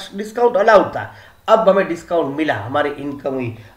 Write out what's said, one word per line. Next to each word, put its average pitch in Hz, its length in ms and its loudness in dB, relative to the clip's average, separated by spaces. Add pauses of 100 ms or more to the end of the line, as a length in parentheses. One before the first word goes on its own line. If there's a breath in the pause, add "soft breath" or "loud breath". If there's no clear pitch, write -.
(160)
discount 226 420 0
अलाउड 208 300 6
था, 104 260 -10 (360 loud breath)
अब 220 200 4
हमें 185 180 2
discount 160 500 -4
मिला, 151 160 0
हमारी 139 360 -4
income 139 440 -8
हुई। 123 240 -6 (200 loud breath)